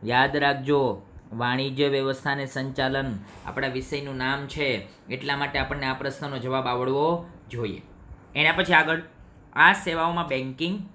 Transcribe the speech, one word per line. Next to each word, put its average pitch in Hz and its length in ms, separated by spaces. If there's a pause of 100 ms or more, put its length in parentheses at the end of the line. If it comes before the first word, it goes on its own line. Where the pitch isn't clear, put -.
યાદ 131 320
રાખજો, 135 640 (300)
વાણિજ્ય 131 560
વ્યવસ્થાને 135 580
સંચાલન 135 720 (280)
આપણા 135 220
વિષયનું 135 480
નામ 135 300
છે, 135 400 (240)
એટલા 131 260
માટે 139 220
આપણને 135 280
આ 131 80
પ્રશ્નનો 139 440
જવાબ 127 280
આવડવો 139 600 (240)
જોઈએ. 113 320 (520)
એના 156 180
પછી 175 200
આગળ 160 300 (500)
આ 165 200
સેવાઓમાં 170 560
બેન્કિંગ 139 680